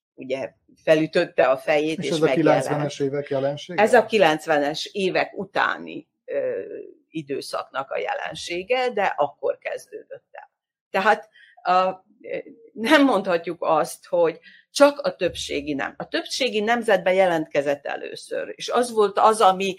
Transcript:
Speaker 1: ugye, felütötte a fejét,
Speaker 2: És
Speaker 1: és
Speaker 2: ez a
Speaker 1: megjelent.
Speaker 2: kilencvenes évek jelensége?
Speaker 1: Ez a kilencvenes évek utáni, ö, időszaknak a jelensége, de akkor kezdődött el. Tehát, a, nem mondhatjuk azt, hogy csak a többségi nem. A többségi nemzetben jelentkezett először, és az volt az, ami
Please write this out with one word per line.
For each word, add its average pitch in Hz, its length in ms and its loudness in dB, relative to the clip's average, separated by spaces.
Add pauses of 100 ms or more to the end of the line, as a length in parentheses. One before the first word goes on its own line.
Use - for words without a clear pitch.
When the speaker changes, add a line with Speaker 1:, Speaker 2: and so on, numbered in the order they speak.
(140)
Speaker 1:
ugye, 131 380 -8 (320)
felütötte 160 640 2
a 165 80 2
fejét, 156 400 0
Speaker 2:
És - 80 -6
Speaker 1:
és 135 60 -2
Speaker 2:
ez 160 100 0
a 160 40 4
Speaker 1:
megjelent. 151 380 4
Speaker 2:
kilencvenes 147 360 -4
évek 139 300 -4
jelensége? 143 520 -2
Speaker 1:
Ez 208 120 4
a 233 120 8
kilencvenes 156 840 2
évek 175 460 -2
utáni, 90 680 -4 (180)
ö, 127 360 -4 (480)
időszaknak - 840 -8
a - 60 -4
jelensége, 214 920 -4
de 202 280 -2
akkor - 400 -2
kezdődött - 760 -14
el. - 200 -20 (380)
Tehát, 220 400 0 (320)
a, 185 440 0 (680)
nem 277 300 4
mondhatjuk 185 560 0
azt, 160 460 -2
hogy 170 340 2 (320)
csak 285 280 4
a - 160 -4
többségi 147 580 -6
nem. - 240 -6
A - 100 -12
többségi 254 520 -4
nemzetben 208 540 2
jelentkezett 156 720 0
először, - 720 -10
és - 140 -12
az 240 220 -2
volt 208 280 0
az, 214 220 4
ami 190 380 2